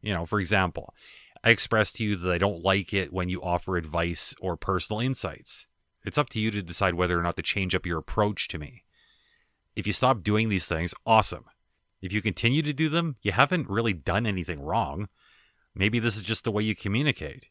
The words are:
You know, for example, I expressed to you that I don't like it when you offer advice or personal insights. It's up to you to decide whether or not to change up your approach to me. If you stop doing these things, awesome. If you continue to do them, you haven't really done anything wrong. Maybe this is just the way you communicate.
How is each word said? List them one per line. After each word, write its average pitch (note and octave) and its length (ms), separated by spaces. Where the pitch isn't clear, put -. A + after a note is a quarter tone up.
You G#2+ 120
know, E2+ 120
for G#2 140
example, F#2 560
I A#2 80
expressed A2 460
to A2+ 60
you G#2 120
that F2+ 160
I F2 60
don't F2+ 260
like F#2+ 300
it F#2+ 200
when F2+ 160
you F2+ 120
offer F2 360
advice E2+ 640
or F2+ 160
personal G2 420
insights. - 680
It's - 140
up D3 120
to A2+ 100
you A2 120
to G2+ 120
decide F2 320
whether F2 240
or E2+ 40
not E2+ 120
to E2 80
change F#2+ 320
up F2+ 100
your E2+ 140
approach G#2 480
to - 100
me. D2+ 260
If G2 100
you G#2 80
stop B2 300
doing G#2+ 260
these F#2+ 160
things, E2+ 300
awesome. A2 400
If F2+ 100
you G#2 100
continue A#2 420
to D3 100
do D3+ 160
them, D#3+ 320
you G#2 100
haven't C#3 380
really A2 240
done F#2 320
anything F2+ 360
wrong. E2+ 460
Maybe A2 240
this A2 160
is G#2+ 80
just G#2 200
the A#2 80
way G#2+ 120
you A2 120
communicate. G#2+ 760